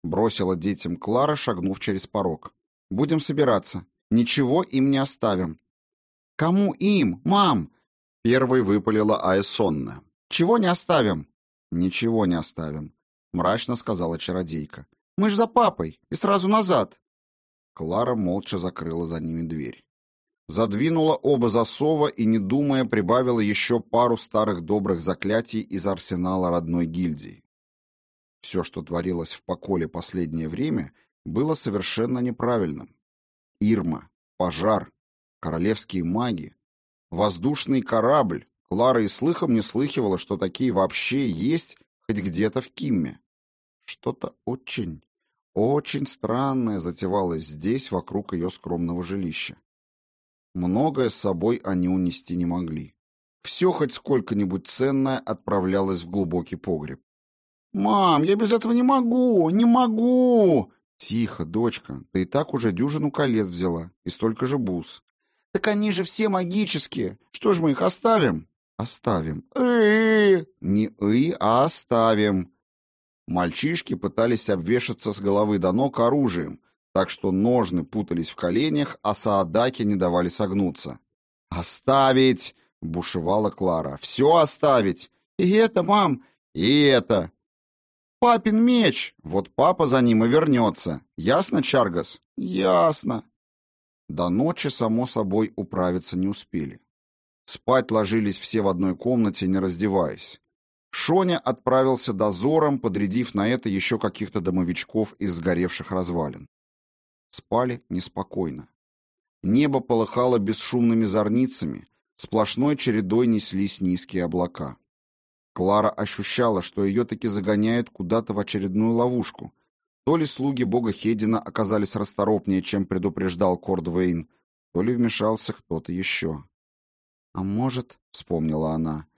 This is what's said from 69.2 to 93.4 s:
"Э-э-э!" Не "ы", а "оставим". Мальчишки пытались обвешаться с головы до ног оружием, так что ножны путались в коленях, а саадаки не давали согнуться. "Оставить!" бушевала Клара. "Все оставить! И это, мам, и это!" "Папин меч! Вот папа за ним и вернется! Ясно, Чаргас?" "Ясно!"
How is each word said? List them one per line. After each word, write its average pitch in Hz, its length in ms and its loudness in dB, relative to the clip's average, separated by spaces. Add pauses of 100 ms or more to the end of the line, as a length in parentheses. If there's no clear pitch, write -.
"Э-э-э!" 220 920 4 (140)
Не 101 300 0 (100)
"ы", 120 380 2
а 117 260 4
"оставим". 107 920 2 (720)
Мальчишки 90 680 -2
пытались 113 560 -2
обвешаться 107 640 -2
с 101 80 -8
головы 101 380 2
до 90 140 0
ног 131 260 0
оружием, 117 600 0 (320)
так 95 180 0
что - 220 -4
ножны 95 520 2
путались 87 440 -4
в - 80 -14
коленях, 139 640 -2
а 104 120 0
саадаки 104 680 0
не 104 140 0
давали 90 320 0
согнуться. 92 720 -4 (520)
"Оставить!" 131 1040 2 (260)
бушевала 90 720 -2
Клара. 80 460 -2
"Все 143 400 4
оставить! 131 720 2 (280)
И 180 120 2
это, 214 320 4
мам, 180 400 2 (320)
и 127 280 4
это!" 117 480 4 (920)
"Папин 226 420 4
меч! 233 600 4
Вот 87 320 -2
папа 165 320 4
за 131 160 4
ним 113 220 6
и 117 40 4
вернется! 120 720 2 (160)
Ясно, 139 460 2
Чаргас?" 98 580 0 (160)
"Ясно!" - 880 2 (840)